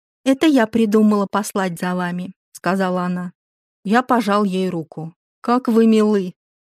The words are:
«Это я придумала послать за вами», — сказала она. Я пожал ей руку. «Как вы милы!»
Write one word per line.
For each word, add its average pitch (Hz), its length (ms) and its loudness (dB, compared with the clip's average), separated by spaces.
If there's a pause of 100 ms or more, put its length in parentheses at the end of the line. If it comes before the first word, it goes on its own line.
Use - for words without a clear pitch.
(260)
«Это 269 220 2
я 262 180 4
придумала 214 640 2
послать 190 500 -4
за 180 140 -4
вами», — 180 400 -8 (200)
сказала 180 500 -2
она. 180 300 -6 (500)
Я 226 180 2
пожал 214 420 0
ей 185 260 -2
руку. 165 440 -10 (280)
«Как 247 260 0
вы 226 180 4
милы!» 214 480 2 (440)